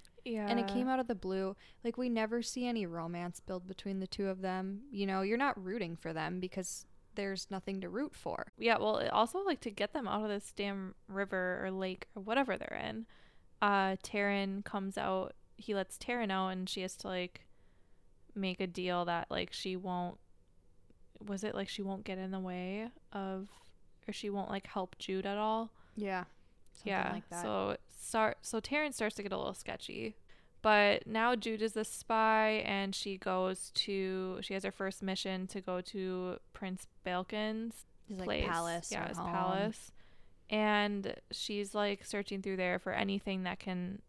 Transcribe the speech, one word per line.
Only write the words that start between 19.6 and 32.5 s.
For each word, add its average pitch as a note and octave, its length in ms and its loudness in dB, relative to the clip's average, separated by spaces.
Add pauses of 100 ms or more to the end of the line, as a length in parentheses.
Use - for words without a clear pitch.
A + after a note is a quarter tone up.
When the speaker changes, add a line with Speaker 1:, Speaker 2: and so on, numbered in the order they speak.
Speaker 1:
won't, F3+ 440 -2 (1000)
was G3+ 240 -4
it, G#3+ 100 -2
like, G3 160 -2
she - 120 -4
won't G3 240 -4
get F#3+ 120 -4
in F#3+ 140 -4
the F#3+ 80 -2
way F#3 500 -4 (220)
of, F#3+ 380 -4 (580)
or G#3 60 -4
she - 160 -6
won't, G3 200 -2
like, G3 180 -4
help - 300 -4
Jude F#3+ 280 -2
at G3+ 120 -2
all? A3 340 0 (240)
Speaker 2:
Yeah. F#3+ 300 -2 (480)
Something - 140 -12
Speaker 1:
Yeah, G3 240 2
Speaker 2:
like G#3 180 -6
that. F3 140 -4
Speaker 1:
so, G3+ 340 0 (120)
star-, - 520 0
so A3+ 200 -2
Taryn D4 320 0
starts - 240 0
to G3+ 60 -4
get F#3+ 100 -4
a F#3 40 0
little G3+ 160 -2
sketchy. - 640 -8 (480)
But G#3 440 8
now A3+ 280 4
Jude A3 280 0
is A3 100 0
the A3 100 0
spy, A3 840 6